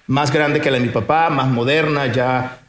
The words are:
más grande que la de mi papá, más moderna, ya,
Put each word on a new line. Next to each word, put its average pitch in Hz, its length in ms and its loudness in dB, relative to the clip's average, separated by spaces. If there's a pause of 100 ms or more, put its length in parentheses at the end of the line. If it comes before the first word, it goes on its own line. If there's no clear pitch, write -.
más 135 240 0
grande 151 280 2
que 147 100 0
la 131 80 2
de 123 60 0
mi 117 80 -2
papá, 151 380 0
más 135 180 0
moderna, 143 640 0
ya, 127 460 -2 (100)